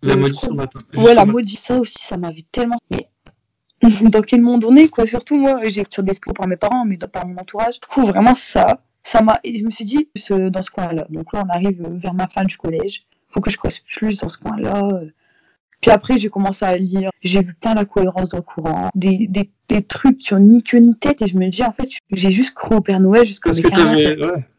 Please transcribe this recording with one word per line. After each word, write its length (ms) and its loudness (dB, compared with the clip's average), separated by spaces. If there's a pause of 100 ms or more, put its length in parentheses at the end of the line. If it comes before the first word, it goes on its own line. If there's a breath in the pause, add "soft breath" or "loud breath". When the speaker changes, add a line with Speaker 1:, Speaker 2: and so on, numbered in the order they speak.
Speaker 1:
La 120 0
Speaker 2:
euh, 20 4
je 40 2
Speaker 1:
maudit 160 0
Speaker 2:
crois 140 -6
Speaker 1:
son 60 -8
matin. 240 -10 (160)
Speaker 2:
Ouais, 100 0
la 80 8
Speaker 1:
Justement. 180 6
Speaker 2:
maudit, 240 -4
ça 240 -4
aussi, 240 -6
ça 140 -10
m'avait 340 -12
tellement, 280 -4 (120)
mais 160 -8 (720)
<laughs> 280 6
dans 120 2
quel 200 2
monde 240 2
on 100 6
est, 140 8
quoi. 180 0
Surtout 300 -4
moi, 300 0
j'ai 140 -4
lecture 220 -6
d'esprit 300 -6
par 140 -6
mes 100 -4
parents, 280 -2
mais 120 -2
dans... 100 -12
par 180 -10
mon 120 -12
entourage. 420 -6
Du 80 -20
coup, 180 0
vraiment, 300 4
ça, 460 -2 (220)
ça 180 0
m'a, 240 2
et 120 -8
je 60 -6
me 60 -4
suis 160 -12
dit, 320 -4
ce, 320 -2
dans 120 -6
ce 100 -10
coin-là. 380 -8
Donc 220 -12
là, 140 -6
on 40 -8
arrive, 360 -4
euh, 120 -12
vers 160 -10
ma 140 -4
fin 160 -6
du 140 -4
collège. 460 -8 (280)
Faut 100 -6
que 100 -4
je 60 -6
creuse 220 -8 (160)
plus 260 -6
dans 80 -8
ce 100 -16
coin-là. 640 -6 (800)
Puis 100 4
après, 260 2
j'ai 120 -2
commencé 360 -4
à 120 0
lire. 340 -4 (100)
J'ai 220 0
vu 100 -8
plein 220 -2
la 100 0
cohérence 440 -2
dans 100 -8
le 40 -10
Coran. 520 -6
Des, 340 0
des, 220 -4 (180)
des 140 0
trucs 340 0
qui 160 -6
ont 60 2
ni 240 8
queue 160 2
ni 160 6
tête. 260 -2
Et 60 0
je 100 -2
me 100 0
dis, 160 -4
en 80 -2
fait, 180 -6 (220)
j'ai 200 0
juste 240 0
cru 220 -2
au 40 2
Père 180 -2
Noël 260 6
jusqu'à 260 -4
Speaker 1:
Parce 80 0
Speaker 2:
mes 40 -2
Speaker 1:
que 60 6
Speaker 2:
quarante 340 4
Speaker 1:
t'avais, 200 0
Speaker 2:
ans. 120 -2
Speaker 1:
ouais. 100 -8 (140)